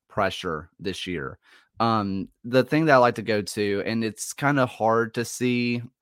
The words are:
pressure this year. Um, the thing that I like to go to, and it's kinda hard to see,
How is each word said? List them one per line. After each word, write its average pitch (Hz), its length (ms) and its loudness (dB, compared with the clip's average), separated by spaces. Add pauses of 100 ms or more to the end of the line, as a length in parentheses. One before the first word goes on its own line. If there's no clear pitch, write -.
pressure 90 600 -2 (120)
this 90 260 -6
year. 73 320 -6 (420)
Um, 104 480 0 (160)
the 123 200 0
thing 156 220 0
that 147 80 6
I 131 40 8
like 120 160 6
to 113 80 -6
go 107 180 0
to, 101 460 -2
and 113 180 -2
it's - 280 -6
kinda 139 340 2
hard 113 480 0
to 117 100 -2
see, 120 560 0 (220)